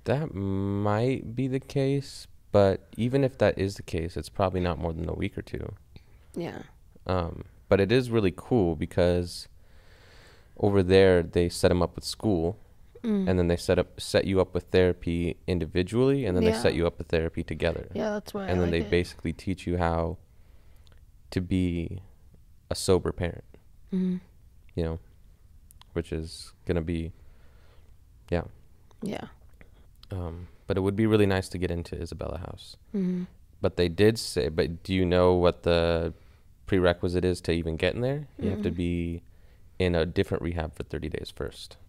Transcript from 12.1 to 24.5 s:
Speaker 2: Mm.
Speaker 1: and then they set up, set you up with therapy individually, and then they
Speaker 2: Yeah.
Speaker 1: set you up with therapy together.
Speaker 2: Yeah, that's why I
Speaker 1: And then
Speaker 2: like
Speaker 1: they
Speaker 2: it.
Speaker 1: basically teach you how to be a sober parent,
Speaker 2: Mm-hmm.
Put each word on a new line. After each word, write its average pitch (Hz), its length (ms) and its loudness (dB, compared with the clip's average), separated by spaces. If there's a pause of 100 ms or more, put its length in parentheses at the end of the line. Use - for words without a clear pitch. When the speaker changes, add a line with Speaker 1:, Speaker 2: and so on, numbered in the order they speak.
Speaker 2:
Mm. 202 240 0
Speaker 1:
and 185 100 4
then - 80 4
they 85 100 2
set - 220 2
up, - 220 -2
set - 260 0
you 95 140 2
up 90 140 0
with 90 180 -4
therapy 87 640 2 (100)
individually, 98 800 0
and 90 100 0
then 87 80 2
they 87 60 6
Speaker 2:
Yeah. - 120 2
Speaker 1:
set 92 120 4
you 82 120 0
up 85 120 -4
with - 100 -10
therapy 82 360 0
together. 80 500 -4
Speaker 2:
Yeah, 220 160 -2
that's 208 240 -8
why 202 100 -8
I - 40 -6
Speaker 1:
And 92 120 2
then 87 120 2
Speaker 2:
like 82 80 2
Speaker 1:
they 80 60 -4
Speaker 2:
it. - 40 -10
Speaker 1:
basically 87 420 -2
teach - 360 -8
you 87 100 0
how 82 380 0 (1120)
to 95 100 -4
be 90 600 -2 (720)
a - 40 -6
sober 92 380 2
parent, - 320 -6 (480)
Speaker 2:
Mm-hmm. 185 240 -2 (580)